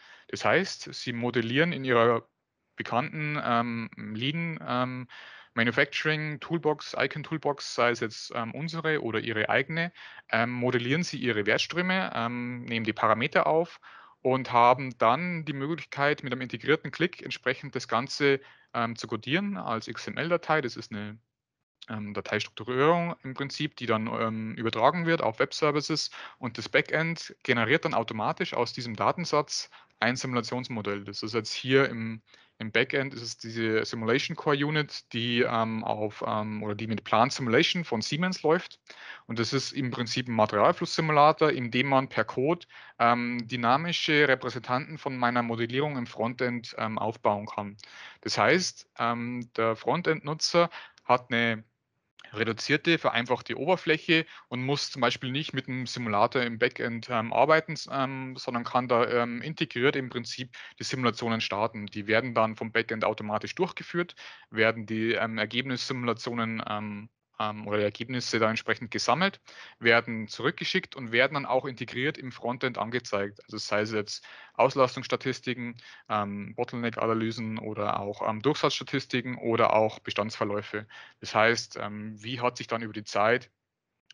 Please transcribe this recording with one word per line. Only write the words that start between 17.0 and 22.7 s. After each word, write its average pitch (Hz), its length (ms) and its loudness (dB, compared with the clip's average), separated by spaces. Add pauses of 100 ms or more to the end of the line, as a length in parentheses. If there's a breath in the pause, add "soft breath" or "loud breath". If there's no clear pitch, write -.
entsprechend - 520 -4
das - 140 -6
Ganze, 139 520 2 (320 loud breath)
ähm, 117 220 0
zu 113 140 -8
codieren 131 480 -2
als 110 320 -4
X - 180 -10
M 110 100 -8
L-Datei. 160 440 2
Das 120 160 -4
ist 113 160 -10
eine, 104 260 -8 (720)
ähm, 104 260 -6
Dateistrukturierung 131 1080 0